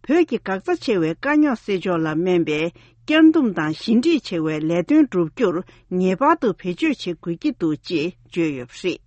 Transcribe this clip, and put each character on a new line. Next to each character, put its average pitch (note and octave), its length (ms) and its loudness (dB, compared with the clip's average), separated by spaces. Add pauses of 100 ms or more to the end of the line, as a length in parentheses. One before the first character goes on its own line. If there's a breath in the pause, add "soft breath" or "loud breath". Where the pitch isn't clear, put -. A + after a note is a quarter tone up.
벽 D#4+ 240 2
이 A3+ 80 -2
각 F#3+ 240 -6
자 F4 160 -4
체 B3 160 -2
외 E3 240 0
까 C#4+ 160 -2
녀 D4+ 240 2
세 F#3+ 240 -4
조 F3+ 160 -2
라 D#3 160 -2
멤 F3 320 2
베 D#3 240 -2 (340 soft breath)
견 D#4+ 300 6
둠 B3+ 180 2
당 D#3 220 -2
신 A3+ 240 0
지 D4+ 240 2
체 F3 160 -6
외 D#3 240 -2
레 E3+ 240 0
든 D4 240 4
룹 E3+ 240 -2
교 G3+ 160 0
를 E3+ 160 -6 (240 soft breath)
예 F#3 240 0
바 D4+ 240 2
도 G#3 160 -2
배 F3+ 240 -8
주 D#4 160 0
치 F3 240 -8
구 E3+ 160 -8
기 D4 240 -4
두 D#3 160 0
지 E3 400 -6 (160)
제 E3+ 240 -2
외 B2 80 -10
없 A#2+ 80 -16 (160)
이. D#3+ 200 -6